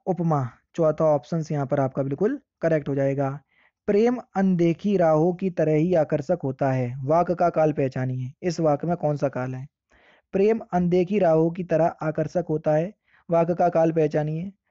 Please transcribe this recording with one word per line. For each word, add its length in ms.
उपमा, 420
चौथा 320
ऑप्शंस 460
यहाँ 140
पर 140
आपका 220
बिल्कुल 360
करेक्ट 260
हो 60
जाएगा। 360
प्रेम 300
अनदेखी 600
राहों 380
की 180
तरह 220
ही 220
आकर्षक 480
होता 280
है, 220
वाक्य 300
का 160
काल 220
पहचानिए, 600
इस 180
वाक्य 260
में 100
कौन 200
सा 140
काल 240
है? 120
प्रेम 260
अनदेखी 460
राहों 320
की 140
तरह 380
आकर्षक 460
होता 260
है, 180
वाक्य 260
का 160
काल 220
पहचानिए, 600